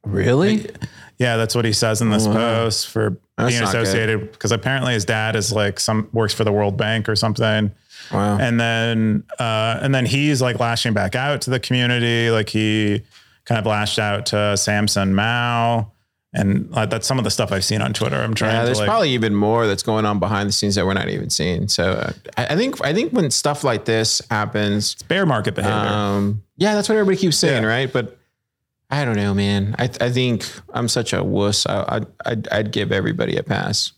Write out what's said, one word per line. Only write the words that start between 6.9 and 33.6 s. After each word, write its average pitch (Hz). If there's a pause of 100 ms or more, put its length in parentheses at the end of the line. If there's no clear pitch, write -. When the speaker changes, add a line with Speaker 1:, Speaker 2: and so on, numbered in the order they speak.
Speaker 2:
or 110
something. 107 (400)
Speaker 1:
Wow. 104
Speaker 2:
And 120
then, 113 (160)
uh, 113
and 139
then 127
he's, 139
like, 120
lashing 117
back 95
out 139
to 127
the 127
community. 120
Like, 110
he 107 (420)
kind 117
of 98
lashed 104
out 104
to 104
Samson 104
Mao. 117 (420)
And, -
uh, 110
that's 110
some 131
of 117
the 104
stuff 101
I've 95
seen -
on 120
Twitter. 135
I'm 113
trying 110
Speaker 1:
Yeah, 113
Speaker 2:
to, 120
Speaker 1:
there's 120
Speaker 2:
like 101
Speaker 1:
probably 147
even 110
more 110
that's 98
going 107
on 104
behind 101
the -
scenes 101
that 92
we're 95
not 95
even 50
seeing. 90
So, 87
uh, - (240)
I, -
I 151
think, 254
I 143
think 247
when 165
stuff 143
like 117
this 113
happens, 104
Speaker 2:
It's -
bear 190
market 107
behavior. 101
Speaker 1:
um, 104 (140)
yeah, 208
that's 208
what 220
everybody 190
keeps 170
saying, 139
Speaker 2:
Yeah. 110
Speaker 1:
right? 127
But 117 (720)
I 139
don't 113
know, 101
man. 101
I, 123 (180)
I 123
think 123 (280)
I'm 120
such 117
a 92
wuss. 101
I, 98
I, - (240)
I'd, 117
I'd 104
give 98
everybody 98
a -
pass. -